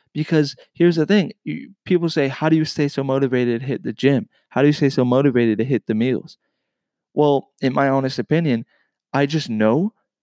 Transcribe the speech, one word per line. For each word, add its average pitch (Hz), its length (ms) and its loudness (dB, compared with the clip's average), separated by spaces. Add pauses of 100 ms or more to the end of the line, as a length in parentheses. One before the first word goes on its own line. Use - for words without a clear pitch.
(140)
Because 151 420 -2 (180)
here's 170 240 2
the 156 80 0
thing, 190 280 0 (100)
you, 156 300 -10 (120)
people 170 240 0
say, 147 200 0
"How 156 200 -2
do 156 80 4
you 156 80 0
stay 151 240 -2
so 135 140 -4
motivated 127 580 0
to 131 60 -12
hit 135 160 -6
the 117 100 -6
gym? 131 360 0 (200)
How 131 120 -2
do 143 60 4
you 147 60 4
stay 147 160 0
so 131 160 0
motivated 123 540 2
to 113 60 -2
hit 127 220 -2
the 110 80 -2
meals?" 117 420 -4 (760)
Well, 143 380 2 (100)
in 131 120 0
my 139 160 0
honest 135 300 -2
opinion, 135 460 -2 (480)
I 139 140 0
just 147 220 -4
know 117 440 0 (300)